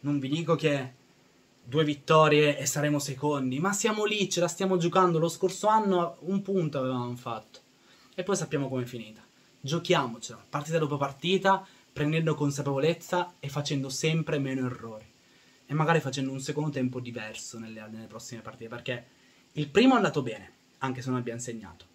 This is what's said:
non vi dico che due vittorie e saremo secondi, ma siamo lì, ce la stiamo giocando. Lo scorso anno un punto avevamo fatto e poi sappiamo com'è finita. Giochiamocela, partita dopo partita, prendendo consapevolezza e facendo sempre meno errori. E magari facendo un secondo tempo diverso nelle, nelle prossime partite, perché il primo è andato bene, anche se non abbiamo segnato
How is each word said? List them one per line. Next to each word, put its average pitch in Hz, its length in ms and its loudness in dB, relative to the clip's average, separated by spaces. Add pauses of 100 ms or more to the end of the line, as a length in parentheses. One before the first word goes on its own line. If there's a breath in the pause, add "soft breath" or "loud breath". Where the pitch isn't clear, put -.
non 143 180 0
vi 131 100 -4
dico 160 280 2
che 139 360 -2 (680)
due 143 220 2
vittorie 147 720 6
e 135 80 -4
saremo 147 320 0
secondi, 139 640 -2
ma 196 120 0
siamo 214 320 0
lì, 214 240 0
ce - 120 -2
la 170 80 2
stiamo 190 300 0
giocando. 170 420 4
Lo 170 80 2
scorso 185 400 -2
anno 190 540 2
un 196 200 -2
punto 170 380 0
avevamo 123 340 -2
fatto 113 460 -10 (560 soft breath)
e 180 80 -6
poi 196 100 0
sappiamo 147 340 -2
com'è 127 160 -2
finita. 110 380 -12 (380 soft breath)
Giochiamocela, 135 880 -2
partita 147 300 -2
dopo 147 180 0
partita, 185 680 2 (320 loud breath)
prendendo 156 380 2
consapevolezza 147 1040 0
e 143 80 -10
facendo 143 400 -4
sempre 156 500 0
meno 135 280 -2
errori. 113 400 -8 (580 soft breath)
E - 80 -8
magari 156 260 2
facendo 131 320 -2
un 135 100 -6
secondo 151 280 -4
tempo 127 320 -2
diverso 113 580 -10
nelle, 110 320 -14
nelle 110 160 -14
prossime 110 360 -14
partite, 113 260 -14
perché 120 380 -8 (460 soft breath)
il 151 160 -4
primo 254 260 6
è - 20 6
andato 175 240 2
bene, 110 320 -8 (260)
anche 127 220 -4
se 127 80 -8
non 127 100 0
abbiamo 120 220 -6
segnato 107 540 -12